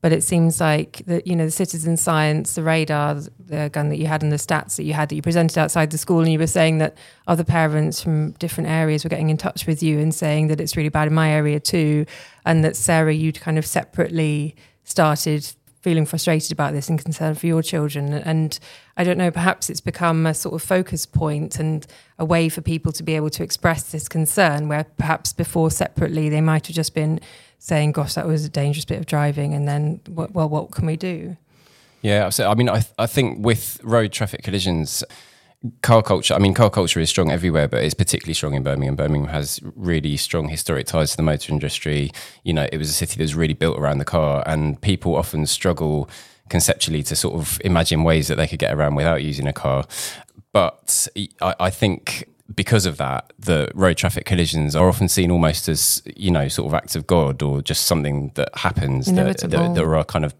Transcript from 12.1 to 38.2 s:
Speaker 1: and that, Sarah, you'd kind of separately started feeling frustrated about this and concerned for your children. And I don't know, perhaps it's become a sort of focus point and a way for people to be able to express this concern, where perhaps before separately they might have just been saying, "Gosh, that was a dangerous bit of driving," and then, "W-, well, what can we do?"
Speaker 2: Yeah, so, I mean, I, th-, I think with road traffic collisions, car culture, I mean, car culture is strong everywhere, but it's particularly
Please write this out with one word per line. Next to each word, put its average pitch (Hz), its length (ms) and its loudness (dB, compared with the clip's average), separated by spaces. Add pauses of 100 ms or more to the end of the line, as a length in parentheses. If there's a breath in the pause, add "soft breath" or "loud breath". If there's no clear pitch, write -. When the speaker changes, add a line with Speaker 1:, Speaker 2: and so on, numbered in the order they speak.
Speaker 1:
and 160 200 4
that, 160 100 0
Sarah, 160 380 2
you'd 156 260 0
kind 160 180 -2
of 156 80 0
separately 156 920 -2 (260 soft breath)
started 151 680 0 (280)
feeling 165 240 2
frustrated 160 440 0
about 143 220 -2
this 143 160 -4
and 156 160 -2
concerned 156 340 -2
for - 80 -6
your 165 160 2
children. 147 520 -2
And 156 440 -2 (380 loud breath)
I 185 80 -2
don't 180 140 2
know, 180 120 2
perhaps 170 400 -2
it's - 120 -10
become 165 440 0
a 160 80 2
sort - 220 -6
of 165 80 -6
focus 185 420 -2
point 151 540 -2
and 156 260 -2 (320 loud breath)
a 165 60 -4
way 165 240 2
for 160 140 -4
people 160 320 -2
to 160 100 -8
be 160 120 -2
able 156 160 0
to - 120 -6
express - 480 -2
this 156 160 -8
concern, 151 640 2
where 151 160 -2 (120)
perhaps 160 360 -2
before 160 360 0
separately 156 600 -2
they 151 100 0
might 156 280 2
have 165 80 -8
just 160 180 -2
been 156 260 -2 (400 loud breath)
saying, 151 320 0
"Gosh, 147 220 -2
that 156 120 -4
was 156 200 0
a 147 40 -6
dangerous 147 360 -2
bit - 140 -4
of 160 60 -6
driving," 147 480 0
and 143 140 -2
then, 147 380 -2
"W-, 165 260 -8
well, 170 160 0
what 151 240 -4
can - 140 -4
we 160 100 -2
do?" 175 400 -8 (640 soft breath)
Speaker 2:
Yeah, 104 280 2
so, 98 200 0
I 107 60 4
mean, 120 140 4
I, 101 100 2
th-, - 180 -2
I 110 80 0
think 107 400 0
with - 380 0
road 110 300 2
traffic - 300 -4
collisions, 90 600 -2 (800 loud breath)
car 117 220 6
culture, - 300 0
I - 60 2
mean, 98 140 6
car 113 160 6
culture 87 300 0
is 82 100 0
strong 82 220 2
everywhere, 78 380 2
but 57 120 0
it's 73 120 0
particularly - 400 -2